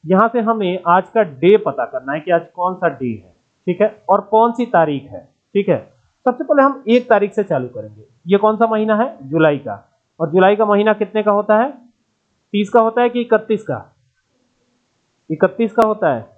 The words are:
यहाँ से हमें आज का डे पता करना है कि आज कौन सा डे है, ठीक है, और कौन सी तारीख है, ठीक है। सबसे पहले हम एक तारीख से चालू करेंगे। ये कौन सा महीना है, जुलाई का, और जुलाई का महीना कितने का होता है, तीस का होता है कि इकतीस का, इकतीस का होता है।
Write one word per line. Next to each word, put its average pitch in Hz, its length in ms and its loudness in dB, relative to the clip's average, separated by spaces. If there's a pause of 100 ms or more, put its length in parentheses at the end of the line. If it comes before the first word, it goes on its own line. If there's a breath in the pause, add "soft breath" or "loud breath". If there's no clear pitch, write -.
यहाँ 185 240 2
से 240 140 -2
हमें 202 460 -2
आज 185 200 2
का 226 140 0
डे 170 360 2
पता 139 280 -4
करना 131 260 -10
है 156 80 -6
कि 165 100 -10
आज 170 240 0
कौन 180 200 -4
सा 175 160 -4
डे 127 160 -8
है, 104 280 -10 (320)
ठीक 180 140 -4
है, 208 140 0 (140)
और 202 120 2 (100)
कौन 233 220 2
सी 240 160 -4
तारीख 156 360 0
है, 95 240 -18 (260)
ठीक 196 140 0
है। 156 100 0 (480)
सबसे 247 180 -4
पहले 285 180 2
हम 269 260 0
एक 247 200 2
तारीख 208 240 2
से 214 120 -4
चालू 135 240 -4
करेंगे। 107 360 -16 (220)
ये 196 120 2
कौन 214 180 2
सा 220 100 2
महीना 214 300 -2
है, 254 280 -2
जुलाई 151 340 0
का, 104 180 -10 (440)
और 165 100 -4
जुलाई 190 260 4
का 220 80 0
महीना 208 300 2
कितने 214 280 -4
का 214 100 0
होता 208 260 0
है, 254 120 -2 (840)
तीस 202 160 -2
का 240 100 4
होता 226 220 0
है 247 60 2
कि 240 120 -4
इकतीस 214 420 -2
का, 131 160 -8 (1500)
इकतीस 185 420 0
का 220 140 2
होता 208 260 0
है। 117 80 -4 (180)